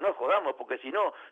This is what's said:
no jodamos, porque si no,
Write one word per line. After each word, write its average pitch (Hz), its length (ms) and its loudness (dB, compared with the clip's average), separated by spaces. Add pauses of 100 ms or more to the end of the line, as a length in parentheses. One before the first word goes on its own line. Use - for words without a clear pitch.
no 190 120 2
jodamos, 147 420 2
porque 123 240 -6
si 131 120 -12
no, 190 220 2 (180)